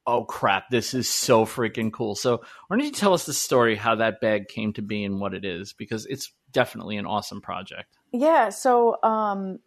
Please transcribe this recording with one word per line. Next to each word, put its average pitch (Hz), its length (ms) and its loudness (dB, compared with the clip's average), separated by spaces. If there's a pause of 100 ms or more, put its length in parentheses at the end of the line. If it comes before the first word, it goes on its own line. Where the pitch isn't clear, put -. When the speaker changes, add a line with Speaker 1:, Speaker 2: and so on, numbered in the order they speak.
Speaker 1:
"Oh, 120 160 2
crap. 98 460 0
This 120 240 0
is 127 160 -2
so 113 360 4
freaking 113 460 -4
cool." 107 240 -4
So 120 260 0 (260)
why 196 100 0
don't 294 80 0
you 294 80 -6
tell 202 200 4
us 170 120 2
the 143 80 -8
story, 120 420 4
how 110 200 0
that 110 260 0
bag 107 260 0
came 107 260 -6
to - 80 -10
be 104 220 -4
and 98 160 -4
what 98 140 -6
it 95 100 -10
is, 92 300 -8
because 107 320 -10
it's - 260 -10 (220)
definitely 107 440 -2
an 101 80 -6
awesome 101 360 -6
project. - 560 -12 (180)
Speaker 2:
Yeah. 269 340 4
So, 240 520 2
um, 202 640 0